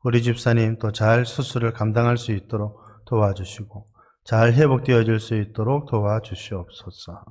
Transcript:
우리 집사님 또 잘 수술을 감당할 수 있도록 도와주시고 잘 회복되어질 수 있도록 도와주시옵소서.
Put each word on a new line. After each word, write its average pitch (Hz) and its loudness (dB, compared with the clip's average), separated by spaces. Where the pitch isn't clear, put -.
우리 120 2
집사님 117 0
또 107 -4
잘 113 2
수술을 117 -4
감당할 120 0
수 117 -6
있도록 104 -6
도와주시고 101 -4
잘 117 4
회복되어질 123 4
수 110 -6
있도록 110 -2
도와주시옵소서. 101 -6